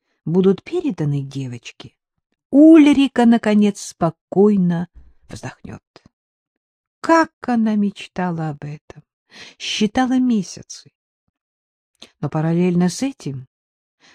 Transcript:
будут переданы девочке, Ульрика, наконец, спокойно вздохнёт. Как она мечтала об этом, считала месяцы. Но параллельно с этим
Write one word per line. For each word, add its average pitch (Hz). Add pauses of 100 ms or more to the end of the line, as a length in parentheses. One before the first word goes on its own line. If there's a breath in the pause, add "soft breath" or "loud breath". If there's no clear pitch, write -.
(260)
будут 185
переданы 170
девочке, 135 (560)
Ульрика, 285
наконец, 214
спокойно 175 (400)
вздохнёт. - (1200)
Как 330 (100)
она 226
мечтала 180
об 147
этом, 151 (540 loud breath)
считала 254
месяцы. - (1300 loud breath)
Но 143
параллельно 170
с -
этим 139 (680 soft breath)